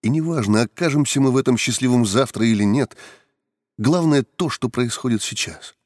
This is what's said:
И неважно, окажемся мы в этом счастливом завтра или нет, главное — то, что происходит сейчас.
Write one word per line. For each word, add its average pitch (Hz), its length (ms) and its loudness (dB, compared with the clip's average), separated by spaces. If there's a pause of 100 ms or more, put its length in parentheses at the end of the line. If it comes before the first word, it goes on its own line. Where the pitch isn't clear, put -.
И 107 60 -2
неважно, 135 540 0
окажемся 147 580 -2
мы 135 120 4
в 127 40 2
этом 131 220 2
счастливом 123 480 0
завтра 113 400 0
или 107 160 2
нет, 107 340 0 (800)
главное — 147 460 2
то, - 280 -6
что - 180 -6
происходит 120 520 -2
сейчас. - 540 -10 (120)